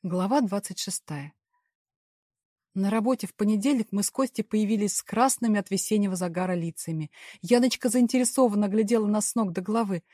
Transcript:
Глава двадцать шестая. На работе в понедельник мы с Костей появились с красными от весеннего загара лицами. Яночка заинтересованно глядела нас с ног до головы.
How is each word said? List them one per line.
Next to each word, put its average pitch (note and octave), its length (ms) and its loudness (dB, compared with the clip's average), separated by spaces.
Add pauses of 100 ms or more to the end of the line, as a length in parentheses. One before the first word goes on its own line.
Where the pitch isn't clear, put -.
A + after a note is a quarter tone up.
Глава F#3+ 380 2
двадцать G3+ 380 -4
шестая. D3 540 -8 (1400)
На G3 160 0
работе A3 380 0
в - 80 -16
понедельник A3 560 0
мы G3+ 100 0
с - 80 -2
Костей B3+ 340 -2
появились G#3 520 0
с - 80 -4
красными A3+ 560 2
от G3 100 -6
весеннего G3 460 0
загара F3+ 380 -2
лицами. E3 580 -4 (300)
Яночка A#3+ 460 2
заинтересованно A#3 800 2
глядела G#3+ 380 2
нас G#3 220 0
с - 80 -6
ног G#3+ 160 -2
до F#3 100 -4
головы. G3+ 400 -2 (120)